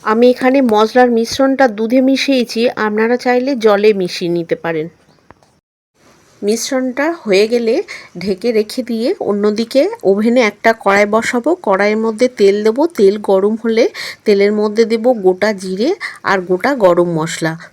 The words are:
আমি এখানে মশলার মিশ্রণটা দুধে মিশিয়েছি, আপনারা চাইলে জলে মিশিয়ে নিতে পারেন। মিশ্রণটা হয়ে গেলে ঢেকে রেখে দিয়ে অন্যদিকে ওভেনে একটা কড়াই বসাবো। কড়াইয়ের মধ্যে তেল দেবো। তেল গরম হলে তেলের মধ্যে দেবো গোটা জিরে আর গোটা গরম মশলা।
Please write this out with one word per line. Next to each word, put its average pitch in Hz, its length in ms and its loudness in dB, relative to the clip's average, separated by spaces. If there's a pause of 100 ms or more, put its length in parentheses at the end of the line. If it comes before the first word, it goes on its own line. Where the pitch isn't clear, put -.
আমি 220 260 2
এখানে 262 320 0
মশলার 226 480 2
মিশ্রণটা 262 580 0
দুধে 220 320 0
মিশিয়েছি, 262 600 0 (160)
আপনারা 214 400 0
চাইলে 247 400 0
জলে 214 380 4
মিশিয়ে 180 360 -4
নিতে 170 260 -4
পারেন। 165 300 -6 (1600)
মিশ্রণটা 254 640 -2 (140)
হয়ে 202 280 2
গেলে 233 260 0 (440)
ঢেকে 185 340 -4
রেখে 220 300 -2
দিয়ে 226 260 -4 (120)
অন্যদিকে 214 640 -2 (200)
ওভেনে 214 380 2
একটা 220 300 0 (100)
কড়াই 202 260 2
বসাবো। 233 440 -2 (120)
কড়াইয়ের 208 420 0
মধ্যে 226 220 0 (100)
তেল 196 260 4
দেবো। 220 200 0 (140)
তেল 196 240 4
গরম 202 360 0
হলে 226 280 0 (380)
তেলের 202 300 2
মধ্যে 214 320 0
দেবো 226 240 0 (140)
গোটা 185 300 2
জিরে 190 380 -4 (320)
আর 196 180 0
গোটা 185 340 -2
গরম 180 400 2
মশলা। 160 400 -4 (180)